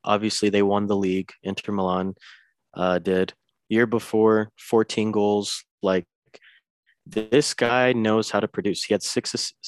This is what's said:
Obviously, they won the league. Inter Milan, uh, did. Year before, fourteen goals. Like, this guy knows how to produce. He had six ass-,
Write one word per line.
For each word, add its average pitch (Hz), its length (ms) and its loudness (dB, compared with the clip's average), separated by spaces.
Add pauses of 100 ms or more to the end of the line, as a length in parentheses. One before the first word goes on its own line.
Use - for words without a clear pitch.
Obviously, 104 460 0
they 101 140 4
won 101 240 2
the 101 100 0
league. 95 340 -2 (140)
Inter 98 260 -8
Milan, 95 440 -2 (600)
uh, 90 240 0
did. 92 340 -2 (360)
Year 113 180 2
before, 110 720 2
fourteen 110 540 0
goals. 104 520 -2 (180)
Like, 92 220 0 (1040)
this 113 460 0
guy 123 400 2
knows 110 360 2
how 101 100 0
to 104 80 0
produce. 95 360 -4
He - 100 -2
had 98 80 0
six - 320 -4
ass-, - 180 -6 (160)